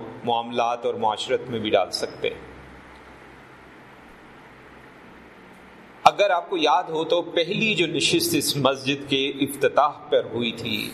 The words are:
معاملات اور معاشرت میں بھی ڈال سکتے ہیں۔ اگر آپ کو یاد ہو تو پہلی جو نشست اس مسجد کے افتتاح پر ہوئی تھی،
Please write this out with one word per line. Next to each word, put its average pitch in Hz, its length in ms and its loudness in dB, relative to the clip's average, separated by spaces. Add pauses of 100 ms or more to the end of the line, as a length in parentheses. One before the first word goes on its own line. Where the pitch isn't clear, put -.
(240)
معاملات 120 640 0
اور 117 100 0
معاشرت 113 540 -2
میں 117 80 -4
بھی 107 120 -2
ڈال 95 220 4
سکتے - 360 -6
ہیں۔ - 140 -6 (3500)
اگر 160 260 6
آپ 175 200 0
کو 190 60 0
یاد 165 340 2
ہو 160 140 -2
تو 170 160 2 (100)
پہلی 175 440 0
جو 170 120 2
نشست 156 480 0
اس 143 140 0 (100)
مسجد 135 520 0
کے 135 120 2 (180)
افتتاح 139 540 2 (160)
پر 120 220 4
ہوئی 117 240 -2
تھی، 110 220 -6 (160)